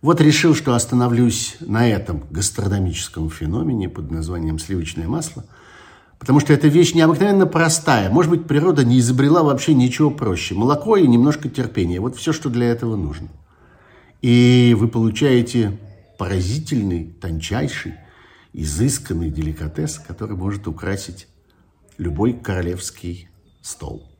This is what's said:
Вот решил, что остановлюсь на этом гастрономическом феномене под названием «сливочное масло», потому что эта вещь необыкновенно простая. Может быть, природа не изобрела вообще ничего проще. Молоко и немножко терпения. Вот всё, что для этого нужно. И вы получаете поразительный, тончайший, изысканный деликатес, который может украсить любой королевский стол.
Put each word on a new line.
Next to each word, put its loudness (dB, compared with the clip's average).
Вот 4
решил, 6
что 0
остановлюсь 0
на 0
этом -2
гастрономическом -4
феномене -4
под -10
названием -6
«сливочное -8
масло», -8
потому 2
что 2
эта 2
вещь 4
необыкновенно 4
простая. 0
Может 2
быть, 0
природа 2
не 4
изобрела 4
вообще 2
ничего 2
проще. -4
Молоко 2
и 6
немножко 4
терпения. -4
Вот -6
всё, -4
что -6
для 0
этого -2
нужно. -8
И 6
вы 2
получаете 0
поразительный, -4
тончайший, -6
изысканный -4
деликатес, -6
который -12
может -6
украсить -10
любой -2
королевский -8
стол. -14